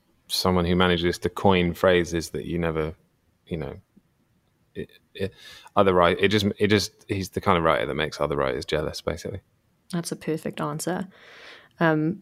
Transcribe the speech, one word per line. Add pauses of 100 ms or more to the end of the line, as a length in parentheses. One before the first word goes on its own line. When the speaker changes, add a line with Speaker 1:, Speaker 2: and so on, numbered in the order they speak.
(280)
Speaker 1:
someone
who
manages
to
coin
phrases
that
you
never, (520)
you
know, (1000)
it, (240)
it, (440)
other
write-,
it
just, (120)
it
just, (160)
he's
the
kind
of
writer
that
makes
other
writers
jealous,
basically. (520)
Speaker 2:
That's
a
perfect
answer. (720)
Um,